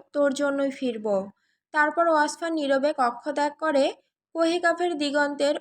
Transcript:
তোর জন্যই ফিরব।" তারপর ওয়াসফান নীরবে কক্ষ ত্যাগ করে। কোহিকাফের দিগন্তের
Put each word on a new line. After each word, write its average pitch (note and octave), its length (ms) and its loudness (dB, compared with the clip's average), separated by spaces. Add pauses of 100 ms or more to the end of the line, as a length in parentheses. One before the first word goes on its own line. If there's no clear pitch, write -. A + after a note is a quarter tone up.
(120)
তোর C#4+ 200 2
জন্যই C#4 380 -2
ফিরব।" G#3+ 600 -4 (420)
তারপর D4+ 360 2
ওয়াসফান D#4 440 0
নীরবে C#4+ 400 0
কক্ষ B3 380 -2
ত্যাগ D4 300 -2
করে। D#4 320 2 (400)
কোহিকাফের E4+ 640 0
দিগন্তের C#4+ 640 0